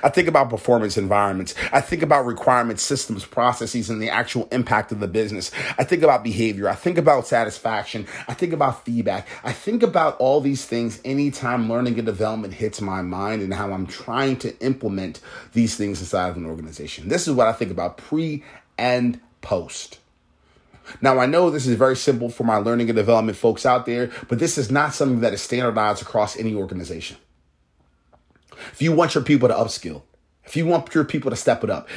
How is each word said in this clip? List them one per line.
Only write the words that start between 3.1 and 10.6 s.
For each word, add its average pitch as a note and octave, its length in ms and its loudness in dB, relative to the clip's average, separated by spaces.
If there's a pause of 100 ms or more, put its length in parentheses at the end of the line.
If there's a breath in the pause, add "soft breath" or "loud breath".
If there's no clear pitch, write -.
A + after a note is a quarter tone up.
processes, A#2+ 640 -2
and A2 140 -4
the A2 80 -4
actual A#2 420 -2
impact A2+ 400 0
of G#2 80 -6
the G2+ 80 -4
business. G#2 440 -4 (260 loud breath)
I C3+ 60 0
think E3+ 180 2
about C#3 220 6
behavior. G#2 440 -2
I G2 60 0
think E3+ 240 -2
about C#3+ 280 4
satisfaction. A2 800 -2 (220 loud breath)
I A#2 60 -10
think E3+ 180 -4
about C3+ 320 -2
feedback. G#2 420 -2 (160 loud breath)
I A#2+ 100 -6
think A3 300 -2
about D#3+ 360 2
all C#3 220 4
these C#3 260 -2